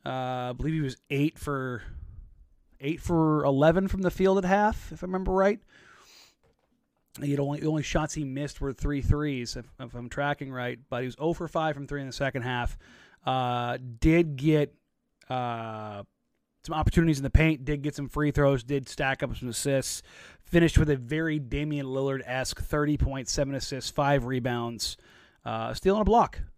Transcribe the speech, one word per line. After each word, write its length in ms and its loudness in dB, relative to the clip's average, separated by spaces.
Uh, 460 -4
I 80 -6
believe 160 -2
he 80 0
was 160 -4
eight 260 0
for, 460 -4
eight 220 -4
for 420 4
eleven 440 4
from 140 -2
the 80 2
field 300 4
at 60 -2
half, 460 2
if 120 -12
I 20 -8
remember 280 -2
right. 260 4
He 100 -2
had 80 0
only, 200 -2
the 80 -2
only 160 0
shots 300 -2
he 100 -4
missed 380 -6
were 100 -2
three 300 -2
threes, 540 2
if, 100 -10
if 160 -14
I'm 120 -10
tracking 440 -4
right. 280 -6
But 120 -4
he 60 -4
was 120 -8
oh 140 2
for 140 -6
five 280 0
from 120 -10
three 120 -6
in 80 -8
the 60 -10
second 300 -2
half. 340 -2
Uh, 520 0
did 380 6
get, 360 2
uh, 720 -6
some 100 -4
opportunities 420 4
in 60 -4
the 60 -2
paint, 360 2
did 160 -2
get 140 -4
some 120 -6
free 240 0
throws, 320 2
did 240 -4
stack 360 -4
up 120 -6
some 140 -8
assists, 540 -2
finished 340 4
with 120 6
a 60 4
very 440 -2
Damian 480 -4
Lillard-esque 760 -2
thirty 360 0
points, 340 -2
seven 240 -2
assists, 340 -6
five 360 2
rebounds, 680 -4
uh, 300 -4
steal 220 2
and 80 2
a 20 2
block. 340 4